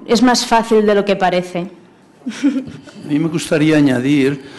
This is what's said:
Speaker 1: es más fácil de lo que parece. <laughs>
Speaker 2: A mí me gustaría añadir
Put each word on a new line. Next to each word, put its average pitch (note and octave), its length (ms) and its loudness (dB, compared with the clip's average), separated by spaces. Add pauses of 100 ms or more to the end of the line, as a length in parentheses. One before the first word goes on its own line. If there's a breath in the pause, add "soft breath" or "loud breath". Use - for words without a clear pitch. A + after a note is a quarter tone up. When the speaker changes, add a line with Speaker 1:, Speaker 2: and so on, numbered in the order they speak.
Speaker 1:
es A3 160 0
más B3 240 2
fácil A3 400 2
de G#3 80 4
lo G3+ 100 2
que G3 120 0
parece. F3+ 540 -2 (540)
<laughs> - 800 -6
Speaker 2:
A - 40 -12
mí D3 100 0
me D#3+ 100 0
gustaría D#3 480 0
añadir C#3 680 2 (160 loud breath)